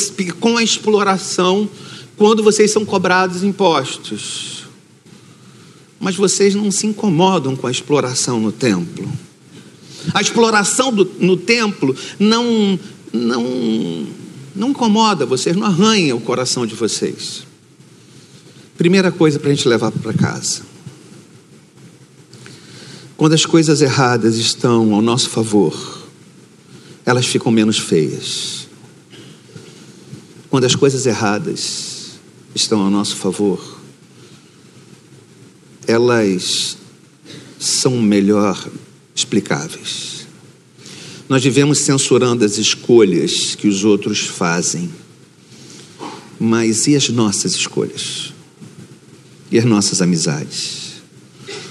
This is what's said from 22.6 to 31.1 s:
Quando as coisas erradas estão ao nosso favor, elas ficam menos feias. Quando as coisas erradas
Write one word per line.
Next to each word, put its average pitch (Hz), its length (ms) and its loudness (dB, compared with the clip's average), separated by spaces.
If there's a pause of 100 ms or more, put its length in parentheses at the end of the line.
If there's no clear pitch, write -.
Quando 156 160 4
as 156 140 2
coisas 156 340 4
erradas 120 560 2
estão 113 560 2
ao 101 80 4
nosso 117 300 0
favor, 104 760 -2 (1000)
elas 123 180 2
ficam - 260 0
menos 110 280 4
feias. - 880 -2 (1800)
Quando 131 140 2
as 120 100 2
coisas 135 320 2
erradas - 1120 -4 (360)